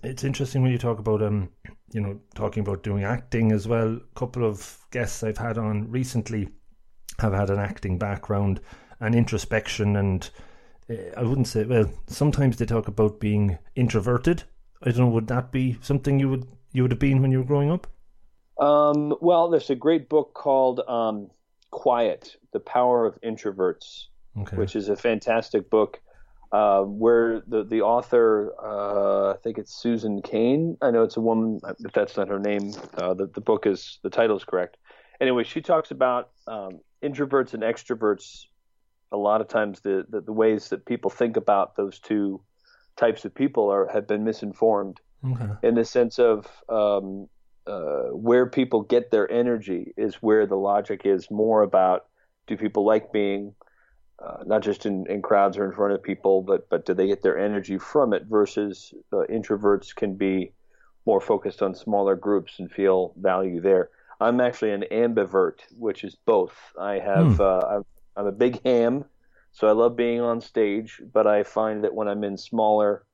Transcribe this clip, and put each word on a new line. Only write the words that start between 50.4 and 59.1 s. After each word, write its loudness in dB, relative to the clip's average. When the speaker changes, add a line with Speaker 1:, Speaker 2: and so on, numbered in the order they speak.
Speaker 2:
the -2
logic 0
is 2
more 4
about, 2
do -4
people 0
like 2
being, -2
uh, -14
not 2
just -4
in, -4
in -4
crowds 2
or -2
in -4
front 0
of -4
people, 0
but, -2
but -2
do 0
they 2
get -2
their 2
energy -4
from 0
it -2
versus, -2